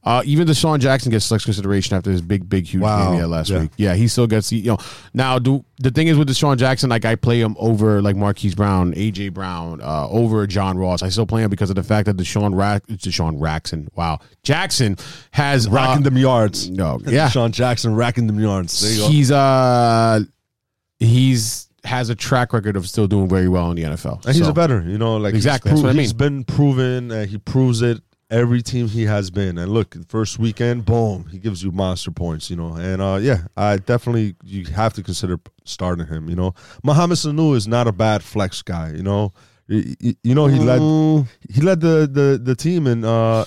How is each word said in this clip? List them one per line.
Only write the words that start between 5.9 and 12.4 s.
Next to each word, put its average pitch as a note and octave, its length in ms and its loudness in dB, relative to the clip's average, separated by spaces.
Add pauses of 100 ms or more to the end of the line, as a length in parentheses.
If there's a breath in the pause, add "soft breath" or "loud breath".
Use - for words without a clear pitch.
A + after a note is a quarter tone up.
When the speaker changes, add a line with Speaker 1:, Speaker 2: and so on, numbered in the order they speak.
Speaker 1:
thing D#3 180 0
is D#3+ 80 4
with D3 120 4
Deshaun C3+ 280 2
Jackson, C3 320 2
like, A#2 160 0
I A2+ 120 2
play A#2+ 240 2
him A2 200 0
over, G#2+ 400 2
like, G2 160 2
Marquise G2+ 400 0
Brown, F#2 400 2
A G#2 140 -2
J G2 180 -8
Brown, E2+ 540 -10
uh, D2 260 -4
over A2 380 0
John F#2+ 320 0
Ross. F2+ 240 -2
I F#2 80 -2
still G#2 160 0
play A2 180 0
him G#2 60 0
because G2 200 -2
of F#2+ 60 -2
the F#2+ 80 -2
fact G#2+ 220 0
that G2+ 100 0
Deshaun G2 400 -2